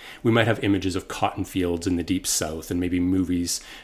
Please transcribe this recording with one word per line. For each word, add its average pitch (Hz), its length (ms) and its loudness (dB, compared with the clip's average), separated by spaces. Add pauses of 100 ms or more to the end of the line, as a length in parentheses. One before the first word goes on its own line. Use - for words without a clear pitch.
(220)
We 117 100 4
might 113 140 6
have 110 180 0
images 95 320 2
of 90 100 -6
cotton - 380 -2
fields 87 420 -2
in 90 100 2
the 85 60 0
deep 90 240 -2
South 80 440 -4
and 87 100 0
maybe 90 180 0
movies 90 640 0 (240)